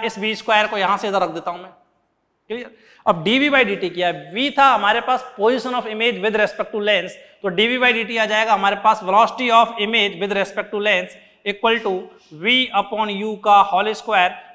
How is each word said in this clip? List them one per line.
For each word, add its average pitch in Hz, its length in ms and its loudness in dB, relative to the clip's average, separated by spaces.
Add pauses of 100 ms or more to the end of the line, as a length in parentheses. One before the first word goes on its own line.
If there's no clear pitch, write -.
इस 208 140 -6
वी 214 180 -4
स्क्वायर 214 300 2
को 214 120 -6
यहाँ 190 200 0
से 208 100 -4
इधर 190 140 0
रख 170 80 -2
देता 170 200 -8
हूँ 175 120 -12
मैं, 185 80 -20 (800)
क्लियर? 233 240 -12 (320)
अब 175 180 2
डीवी 262 260 2
by 269 140 6
डी 196 120 -2
टी 185 140 -4
क्या 175 180 -2
है, 156 260 -8
V 269 240 -2
था 277 80 6
हमारे 220 340 2
पास 247 240 -2 (140)
position 247 400 0
of 226 80 -6
image 220 380 -2
with 220 160 0
respect - 320 -2
to 214 160 -6
lens, 180 240 0 (300)
तो 202 80 -4
डीवी 226 280 0
by 247 140 4
डी 226 120 -2
टी 226 120 -8
आ 220 100 0
जाएगा 220 260 0
हमारे 196 320 2
पास 214 200 4
velocity 220 480 2
of 226 340 4
image 202 360 0
with 202 160 -2
respect 202 360 -4
to 202 140 -4
lens 180 280 -2 (300)
equal 226 400 0
to 190 80 -2 (500)
V 247 140 2 (240)
upon 208 340 -6
U 214 180 -6 (100)
का 208 140 6 (120)
whole 208 240 0
square, 190 360 0 (240)